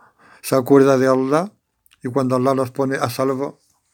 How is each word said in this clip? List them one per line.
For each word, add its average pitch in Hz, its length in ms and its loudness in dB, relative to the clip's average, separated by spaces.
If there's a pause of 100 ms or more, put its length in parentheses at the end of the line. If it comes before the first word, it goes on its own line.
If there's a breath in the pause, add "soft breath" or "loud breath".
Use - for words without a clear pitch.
(420 soft breath)
se - 140 -2
acuerda 135 420 4
de 131 100 2
Allah, 135 440 0 (500)
y 131 80 -8
cuando 127 260 -2
Allah 131 200 0
los 131 160 -4
pone 135 260 -4
a 139 120 -4
salvo, 135 500 -6 (340)